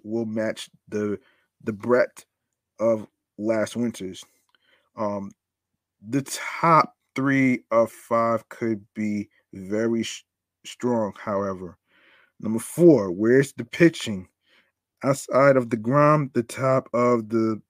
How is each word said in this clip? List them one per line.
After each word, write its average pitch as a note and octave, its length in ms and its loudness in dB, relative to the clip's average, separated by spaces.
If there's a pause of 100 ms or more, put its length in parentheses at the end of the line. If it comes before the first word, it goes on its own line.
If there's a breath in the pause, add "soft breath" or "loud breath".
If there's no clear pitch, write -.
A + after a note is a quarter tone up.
will A2+ 220 -6
match A2 440 -6 (200)
the, G#2 280 -4 (460)
the A2+ 80 -6
breadth G#2+ 540 0 (560)
of A2 260 0 (300)
last A2 400 -2
winter's. A2 480 -8 (720)
Um, G2+ 340 -6 (760)
the C3+ 140 -2
top - 760 2 (180)
three C3+ 560 2
of A2+ 220 2
five A#2 560 -2
could A2 440 -6
be G#2 360 -4 (240)
very G#2+ 500 -2
sh-, - 220 -10 (400)
strong, A2+ 520 -2
however. G2 600 -6 (640 soft breath)
Number A2 180 -4
four, C3 520 4
where's A2 420 2
the A#2 100 -10
pitching? A2+ 640 0 (760)
Outside C#3 540 4
of B2 140 2
DeGrom, C#3 640 2
the E3+ 100 0
top C3 480 -2
of A#2+ 380 0
the A2 400 -2